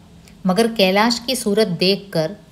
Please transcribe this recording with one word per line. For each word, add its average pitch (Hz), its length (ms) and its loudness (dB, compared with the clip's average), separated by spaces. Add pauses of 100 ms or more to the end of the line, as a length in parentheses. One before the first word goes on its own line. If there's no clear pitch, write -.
(460)
मगर 226 260 2
कैलाश 202 460 2
की 262 180 -6
सूरत 208 320 0
देखकर 180 680 -2 (160)